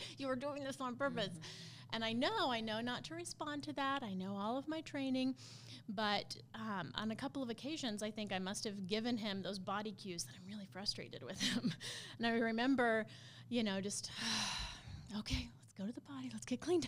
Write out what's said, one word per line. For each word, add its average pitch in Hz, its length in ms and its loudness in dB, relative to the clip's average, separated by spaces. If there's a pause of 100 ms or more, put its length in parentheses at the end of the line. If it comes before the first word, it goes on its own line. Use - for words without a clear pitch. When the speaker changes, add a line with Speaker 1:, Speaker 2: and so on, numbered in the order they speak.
(180)
Speaker 1:
you 269 100 -2
were 262 100 2
doing 285 260 -2
this 269 160 -4
on 247 160 -2
purpose. 247 320 2
Speaker 2:
Mm-hmm. - 640 -10
Speaker 1:
And 226 140 0
I 226 80 2
know, 311 360 4
I 226 120 4
know 220 180 0
not 240 260 0
to 320 100 -8
respond 302 480 -4
to 302 100 -4
that. 277 280 2
I 208 120 -2
know 190 240 -2
all 220 200 2
of 277 120 -2
my 320 120 0
training. 262 540 2 (540)
But, 208 480 2 (160)
um, 208 420 -2
on 220 160 2
a 220 60 -2
couple 269 260 -2
of 233 60 0
occasions, 240 520 -2
I 214 100 0
think 214 200 -4
I 185 80 2
must 190 240 0
have 202 240 -2
given 226 300 2
him 196 240 0
those 190 180 -2
body 190 320 0
cues 175 320 -4
that - 160 -6
I'm 180 100 -14
really 202 220 -8
frustrated - 500 -4
with 131 200 -6
him. 240 320 4 (220)
<laughs> - 220 -10
And 226 80 0
I 233 140 6
remember, 226 680 6 (440)
you 233 140 4
know, 196 180 4
just, - 280 -2 (540)
<sighs> - 560 -6
"Okay, 247 300 2 (120)
let's - 120 -20
go 190 120 -4
to 226 60 -2
the 285 100 -8
potty. 262 300 -8
Let's 220 140 -6
get 254 160 -2
cleaned 320 260 4